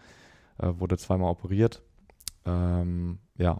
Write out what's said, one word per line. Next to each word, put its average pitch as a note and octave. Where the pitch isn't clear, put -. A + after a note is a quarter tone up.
äh, -
wurde F2+
zweimal F#2
operiert. G2
Ähm, F2
ja, F2